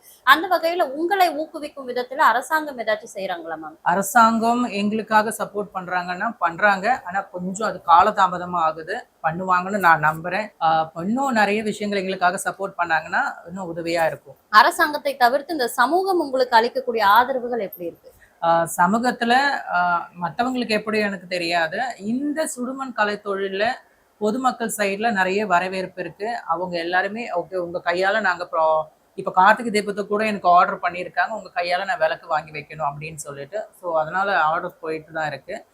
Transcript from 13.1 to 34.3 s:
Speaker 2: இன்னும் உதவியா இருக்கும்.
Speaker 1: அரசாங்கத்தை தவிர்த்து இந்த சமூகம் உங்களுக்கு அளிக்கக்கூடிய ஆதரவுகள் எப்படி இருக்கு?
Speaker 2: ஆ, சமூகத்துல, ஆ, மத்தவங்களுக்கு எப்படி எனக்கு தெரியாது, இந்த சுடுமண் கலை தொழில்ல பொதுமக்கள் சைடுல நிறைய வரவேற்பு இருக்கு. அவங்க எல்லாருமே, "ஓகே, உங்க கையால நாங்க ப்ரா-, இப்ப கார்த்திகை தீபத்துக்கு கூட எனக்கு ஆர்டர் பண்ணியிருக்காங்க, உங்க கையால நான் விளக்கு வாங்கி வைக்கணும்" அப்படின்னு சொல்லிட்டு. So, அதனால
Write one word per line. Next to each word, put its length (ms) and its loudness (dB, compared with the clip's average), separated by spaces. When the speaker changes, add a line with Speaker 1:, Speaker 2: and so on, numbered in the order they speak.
Speaker 2:
இன்னும் 280 -10
உதவியா 300 0
இருக்கும். 300 -4
Speaker 1:
அரசாங்கத்தை 680 4
தவிர்த்து 360 2
இந்த 160 -2
சமூகம் 520 2
உங்களுக்கு 380 2
அளிக்கக்கூடிய 420 0
ஆதரவுகள் 600 2
எப்படி 260 -8
இருக்கு? 280 -14
Speaker 2:
ஆ, 240 4
சமூகத்துல, 540 2
ஆ, 380 0
மத்தவங்களுக்கு 480 -2
எப்படி 300 0
எனக்கு 280 -2
தெரியாது, 520 -2
இந்த 580 -4
சுடுமண் 380 -8
கலை 300 -2
தொழில்ல 440 -2
பொதுமக்கள் 600 -2
சைடுல 340 0
நிறைய 360 0
வரவேற்பு 540 -2
இருக்கு. 380 -8
அவங்க 380 -4
எல்லாருமே, 520 -2
"ஓகே, 260 -4
உங்க 300 -6
கையால 360 0
நாங்க 300 -2
ப்ரா-, 320 2
இப்ப 160 -6
கார்த்திகை 500 4
தீபத்துக்கு 260 -4
கூட 180 0
எனக்கு 240 0
ஆர்டர் 420 4
பண்ணியிருக்காங்க, 380 -4
உங்க 260 -10
கையால 300 0
நான் 140 -2
விளக்கு 280 -2
வாங்கி 240 -2
வைக்கணும்" 420 -6
அப்படின்னு 220 -12
சொல்லிட்டு. 500 -10
So, 180 -2
அதனால 400 0